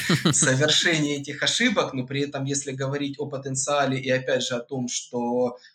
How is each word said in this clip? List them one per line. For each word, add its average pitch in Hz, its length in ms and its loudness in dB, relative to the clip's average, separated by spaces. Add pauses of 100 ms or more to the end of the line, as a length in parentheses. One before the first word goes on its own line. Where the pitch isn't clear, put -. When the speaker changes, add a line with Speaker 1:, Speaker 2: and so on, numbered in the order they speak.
Speaker 1:
<laughs> 165 240 4
Speaker 2:
совершения 147 880 4
этих 143 220 -8
ошибок, 180 500 2
но 131 140 -4
при 139 140 -2
этом, 143 240 -2
если 139 260 -2
говорить 139 480 -4
о 143 80 -4
потенциале 135 720 0
и, 127 100 -4
опять 127 340 0
же, 127 120 -4
о 120 60 -2
том, 127 260 -6
что, 120 720 -2 (180)